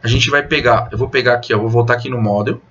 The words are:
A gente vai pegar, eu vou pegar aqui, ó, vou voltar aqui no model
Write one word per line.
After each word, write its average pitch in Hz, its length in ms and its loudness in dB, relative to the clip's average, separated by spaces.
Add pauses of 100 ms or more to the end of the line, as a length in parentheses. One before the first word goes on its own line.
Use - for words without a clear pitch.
A 117 60 -4
gente 123 220 2
vai 143 120 2
pegar, 123 480 0
eu 107 80 -6
vou - 100 -2
pegar 123 260 2
aqui, 117 200 -2
ó, 104 40 2
vou 113 100 -2
voltar 117 260 2
aqui 120 140 -6
no 127 120 -4
model 104 400 0 (100)